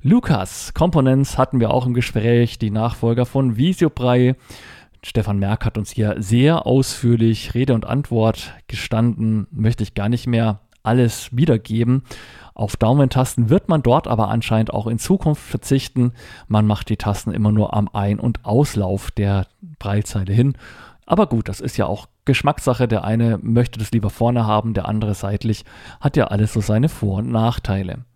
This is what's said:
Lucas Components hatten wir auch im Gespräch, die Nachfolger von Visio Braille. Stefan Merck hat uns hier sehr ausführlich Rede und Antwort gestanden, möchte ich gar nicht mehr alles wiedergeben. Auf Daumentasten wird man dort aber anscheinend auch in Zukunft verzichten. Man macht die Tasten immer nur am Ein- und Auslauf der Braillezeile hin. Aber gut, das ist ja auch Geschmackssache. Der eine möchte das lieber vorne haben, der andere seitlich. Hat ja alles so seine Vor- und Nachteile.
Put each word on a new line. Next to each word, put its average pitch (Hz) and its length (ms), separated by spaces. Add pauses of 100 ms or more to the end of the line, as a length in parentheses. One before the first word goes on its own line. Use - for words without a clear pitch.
Lucas 143 720
Components 139 640
hatten 131 220
wir 113 120
auch 127 140
im 127 80
Gespräch, 120 680
die 107 120
Nachfolger 117 540
von 127 320
Visio 165 320
Braille. 123 460 (680)
Stefan 101 360
Merck 98 260
hat - 120
uns 104 140
hier 107 280
sehr 127 460
ausführlich 117 880
Rede 127 200
und 113 120
Antwort 113 680 (140)
gestanden, 110 840
möchte 110 320
ich - 120
gar 104 140
nicht 120 180
mehr 113 340 (200)
alles 120 540
wiedergeben. 120 680 (500)
Auf - 240
Daumentasten 127 720
wird 175 200
man 156 120
dort 123 260
aber 110 200
anscheinend 110 460
auch 107 140
in 113 120
Zukunft 160 420
verzichten. 127 720 (360)
Man 107 200
macht 104 220
die 107 80
Tasten - 340
immer 104 200
nur 107 220
am 104 180
Ein- 101 280
und - 260
Auslauf 104 680
der 98 360 (320)
Braillezeile 101 540
hin. 127 220 (500)
Aber 196 220
gut, 113 220
das 95 120
ist - 160
ja 98 80
auch 78 220 (180)
Geschmackssache. 127 600
Der 110 160
eine 113 380
möchte 117 380
das 107 120
lieber 104 180
vorne 117 360
haben, 110 280
der 104 140
andere 107 280
seitlich. 101 500 (340)
Hat - 160
ja 131 120
alles 104 260
so 110 80
seine 110 280
Vor- 98 280
und 120 140
Nachteile. 110 720 (100)